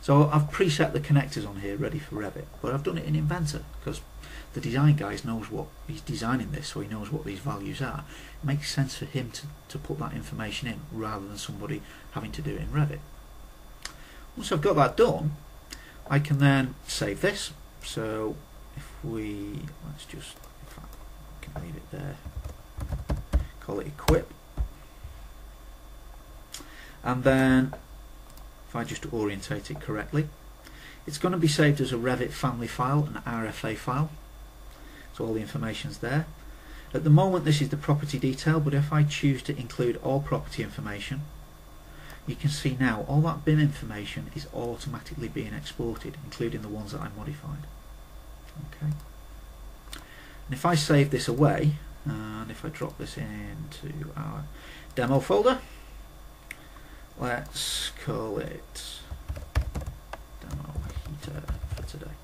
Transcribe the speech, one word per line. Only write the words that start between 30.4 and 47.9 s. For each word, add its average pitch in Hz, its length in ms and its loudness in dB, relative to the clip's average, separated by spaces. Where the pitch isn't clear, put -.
it's 151 120 -6
gonna 180 180 4
be 165 120 6
saved 147 320 8
as 131 120 2
a 127 40 0
Revit 123 340 2
family 117 360 0
file, 139 380 4
an 113 200 -6
R 113 220 -2
F - 180 -6
A 110 100 0
file. 139 360 0
So 117 100 -2
all 113 100 0
the 110 60 2
information's 110 580 -4
there. 147 280 2
At - 100 0
the 156 80 8
moment 180 340 10
this 147 160 6
is 143 100 2
the 151 60 0
property 147 420 2
detail, 156 420 4
but 147 140 4
if 147 180 4
I 151 100 8
choose 143 420 4
to 143 140 -2
include 120 440 2
all 135 180 4
property 123 420 -2
information, 104 600 -4
you 131 100 -4
can 147 140 2
see 131 280 0
now 120 300 4
all 139 140 6
that 156 220 2
bim 156 140 8
information 110 760 0
is - 180 -6
automatically 117 760 -4
being 107 260 -4
exported, - 720 -6
including 117 380 -4
the 107 60 -8
ones 104 240 -6
that - 80 -6
I 107 160 -6
modified. 147 500 -6